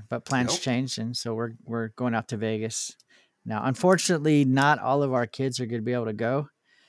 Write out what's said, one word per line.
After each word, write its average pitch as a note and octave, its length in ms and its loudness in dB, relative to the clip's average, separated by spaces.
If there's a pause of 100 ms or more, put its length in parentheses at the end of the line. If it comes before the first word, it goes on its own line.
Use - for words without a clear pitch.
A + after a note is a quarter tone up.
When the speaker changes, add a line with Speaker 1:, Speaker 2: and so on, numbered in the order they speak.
Speaker 1:
but A#2+ 160 -6
plans B2 280 0
Speaker 2:
Yep. - 80 -4
Speaker 1:
changed, B2+ 380 -2
and A#2+ 160 -4
so A#2 200 -4
we're, A#2 160 -2 (120)
we're A2+ 260 -4
going A#2+ 260 -2
out A2 140 -2
to A2+ 80 -6
Vegas. A2 580 -4 (500)
Now, G#2+ 200 -4
unfortunately, D3+ 800 4
not C3+ 340 4
all C#3+ 240 2
of C3+ 100 0
our A#2+ 140 0
kids C3 320 -4
are B2 80 -4
gonna A2+ 160 -4
be B2 100 0
able A#2+ 120 0
to A2 80 -4
go. B2 360 -2 (400)